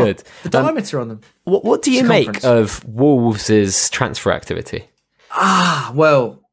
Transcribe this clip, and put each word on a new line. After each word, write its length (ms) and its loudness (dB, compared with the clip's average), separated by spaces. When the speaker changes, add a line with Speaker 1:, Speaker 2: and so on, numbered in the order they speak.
Speaker 1:
good. 180 -2
Speaker 2:
The 160 -2
Speaker 1:
Um, 80 2
Speaker 2:
diameter 340 -4
on 80 -8
them. 120 -16
Speaker 1:
what, 200 0
what 180 0
do 100 0
you 120 2
make 220 2
Speaker 2:
Circumference. 420 2
Speaker 1:
of 20 -20
Wolves' 1040 2
transfer 420 -2
activity? 560 -8
Speaker 2:
Ah, 640 -2
well, 480 2